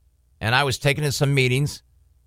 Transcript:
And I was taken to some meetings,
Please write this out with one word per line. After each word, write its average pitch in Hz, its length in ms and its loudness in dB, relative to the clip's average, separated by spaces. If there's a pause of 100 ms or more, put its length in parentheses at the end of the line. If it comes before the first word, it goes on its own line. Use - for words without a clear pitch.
(400)
And 110 160 -2
I 139 80 2
was 135 140 -2
taken 143 260 0
to 147 80 -2
some 139 220 0
meetings, 131 500 0 (440)